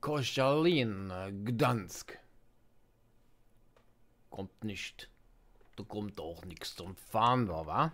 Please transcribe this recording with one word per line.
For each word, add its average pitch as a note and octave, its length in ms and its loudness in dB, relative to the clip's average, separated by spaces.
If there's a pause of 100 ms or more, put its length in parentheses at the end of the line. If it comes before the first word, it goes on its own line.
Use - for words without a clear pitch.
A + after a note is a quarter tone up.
Koszalin, C3+ 1080 2
äh, F#2+ 200 -6
Gdansk. A2 840 0 (2250)
Kommt - 320 -12
nicht. - 460 -8 (680)
Da G#2 80 -12
kommt G#2 360 -8
auch E2 240 -10
nix - 320 -12
zum F2+ 200 -10
Fahren, A#2+ 500 4
da, E2 220 -2
wa? C3 260 2